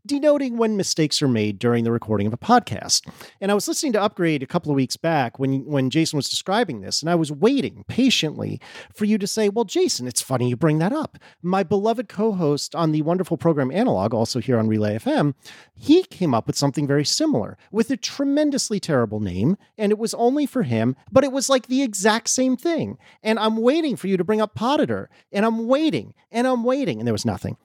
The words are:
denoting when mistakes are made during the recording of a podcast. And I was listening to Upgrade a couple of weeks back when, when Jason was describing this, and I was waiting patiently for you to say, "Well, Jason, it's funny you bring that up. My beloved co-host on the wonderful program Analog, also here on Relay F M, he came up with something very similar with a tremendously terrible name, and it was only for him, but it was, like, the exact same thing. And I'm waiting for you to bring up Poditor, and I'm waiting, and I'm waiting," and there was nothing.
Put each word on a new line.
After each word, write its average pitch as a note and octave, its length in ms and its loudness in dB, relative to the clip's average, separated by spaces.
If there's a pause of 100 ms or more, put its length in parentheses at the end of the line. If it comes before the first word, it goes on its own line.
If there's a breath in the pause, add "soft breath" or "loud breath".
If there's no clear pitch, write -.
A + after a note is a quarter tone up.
denoting C#4 520 2
when A3 180 2
mistakes E3 460 0
are C#3+ 60 4
made G#2+ 300 2
during A#2+ 240 2
the A#2 80 0
recording A2 360 0
of A2 80 0
a - 40 -6
podcast. - 680 0 (320 loud breath)
And G3 100 -2
I G3+ 40 4
was G3+ 120 0
listening D#4 280 -2
to G3+ 80 2
Upgrade E3 400 0
a C3 40 -8
couple E3+ 240 -2
of C#3+ 60 2
weeks C3 220 0
back D3+ 400 0
when, C3+ 260 -2
when C3+ 240 0
Jason D3+ 300 0
was C3 100 -4
describing F#3 540 -2
this, G2 180 -6
and D#3+ 100 -2
I F3 40 4
was D#3 180 0
waiting F3+ 560 0
patiently B2+ 720 0 (340 loud breath)
for G#3+ 120 -2
you G#3+ 120 2
to F#3+ 80 -4
say, G#3+ 220 0
"Well, A3 160 0
Jason, B3 420 -2
it's B2 140 -4
funny B2 300 0
you A#2 60 -2
bring D3+ 220 2
that F3 140 0
up. D4+ 240 -6 (260 soft breath)
My F#3 200 0
beloved G#3 460 0
co-host F3+ 640 0
on D#3+ 180 0
the D#3 100 0
wonderful E3+ 360 0
program C#3+ 320 2
Analog, C#3 420 2
also A2+ 280 0
here A#2+ 180 2
on A2 100 2
Relay G#2+ 280 2
F A2+ 100 -6
M, G#3+ 280 2 (400 loud breath)
he E4+ 300 4
came D#3 300 -2
up A2 120 0
with D3 100 -4
something C#3+ 300 0
very C#3+ 180 2
similar B3+ 520 -2 (160 soft breath)
with A3 180 0
a C4+ 60 -2
tremendously C#4 840 -2
terrible A#2 420 0
name, G2+ 360 0 (220 soft breath)
and G#3 120 0
it G#3 80 2
was A3 160 -4
only C4 300 0
for B3 200 -2
him, A#2+ 300 0 (160 soft breath)
but C4+ 140 6
it C4+ 80 -2
was, C4+ 160 -2
like, C4+ 200 2
the B3+ 140 2
exact A3 460 0
same B3+ 300 0
thing. G#3+ 400 -2 (240 soft breath)
And A3 160 0
I'm A3 180 0
waiting C4 400 2
for - 120 -8
you F#3+ 100 2
to F3+ 60 -2
bring G#3+ 180 0
up G#3+ 120 -4
Poditor, G#3+ 540 -2 (240 soft breath)
and G3+ 140 0
I'm A3+ 200 -2
waiting, A#3 460 0 (180)
and A#3 160 0
I'm B3+ 160 0
waiting," A#3+ 360 -2
and A2+ 80 -4
there A#2 80 2
was G2 100 -4
nothing. - 400 -4